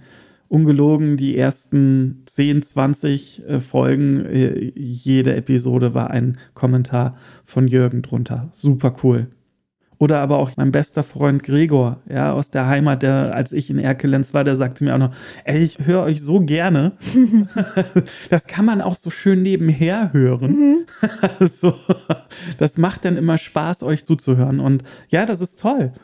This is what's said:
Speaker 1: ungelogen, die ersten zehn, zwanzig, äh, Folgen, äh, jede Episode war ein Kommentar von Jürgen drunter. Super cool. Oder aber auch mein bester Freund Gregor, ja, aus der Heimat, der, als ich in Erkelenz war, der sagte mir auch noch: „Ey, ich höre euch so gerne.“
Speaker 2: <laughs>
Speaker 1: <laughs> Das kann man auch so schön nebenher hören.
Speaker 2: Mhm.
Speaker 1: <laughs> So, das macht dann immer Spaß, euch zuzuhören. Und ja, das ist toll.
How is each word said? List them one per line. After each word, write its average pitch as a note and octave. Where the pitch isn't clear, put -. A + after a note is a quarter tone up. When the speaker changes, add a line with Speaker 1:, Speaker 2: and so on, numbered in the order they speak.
Speaker 1:
ungelogen, D3+
die C3+
ersten C3+
zehn, C#3+
zwanzig, C#3
äh, C#3
Folgen, C3+
äh, -
jede C3
Episode B2
war A#2+
ein B2+
Kommentar B2+
von C3
Jürgen B2
drunter. B2
Super C3
cool. A#2+
Oder D3+
aber C#3
auch C#3
mein C3+
bester C#3+
Freund C#3+
Gregor, C#3
ja, C#3
aus C#3
der C3
Heimat, C#3
der, C3+
als C3+
ich C#3+
in C#3
Erkelenz C3+
war, C#3+
der C#3
sagte C3
mir C3
auch C3
noch: C3
„Ey, D3+
ich D#3+
höre F3
euch D#3
so D#3+
gerne.“ E3
Speaker 2:
<laughs> A3
Speaker 1:
<laughs> -
Das E3+
kann G3
man A3
auch F3+
so -
schön F#3+
nebenher F3+
hören. B2+
Speaker 2:
Mhm. D4
Speaker 1:
<laughs> -
So, -
das D3+
macht -
dann F3
immer E3
Spaß, D#3+
euch D3+
zuzuhören. C3+
Und C3+
ja, F3+
das G3+
ist -
toll. G#3